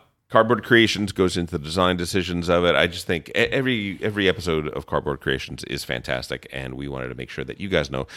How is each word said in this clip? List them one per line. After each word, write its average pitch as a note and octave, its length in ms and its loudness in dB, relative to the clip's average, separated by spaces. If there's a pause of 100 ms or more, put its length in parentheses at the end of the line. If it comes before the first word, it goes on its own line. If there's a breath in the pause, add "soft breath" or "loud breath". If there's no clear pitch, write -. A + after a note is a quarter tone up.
(300)
Cardboard A2+ 340 4
Creations G#2+ 480 4
goes F#2 260 2
into F2 200 -2
the D2 60 -10
design F2+ 340 2
decisions F2 500 -2
of F2 160 4
it. E2+ 120 4
I D2+ 100 4
just F2 220 -6
think E2+ 220 -4
e-, - 40 -16
every, A2+ 680 0
every G2+ 260 2
episode D#2+ 380 0
of C#2+ 180 -8
Cardboard C#2+ 360 -2
Creations C2+ 420 -4
is C#2 200 -6
fantastic, B1+ 680 -6
and C2 220 -8
we C#2 120 -8
wanted C2 200 -8
to B1+ 80 -10
make B1+ 160 -12
sure C#2 140 -8
that C2 140 -12
you G2 80 -8
guys D#2 220 2
know C2 160 -4 (120)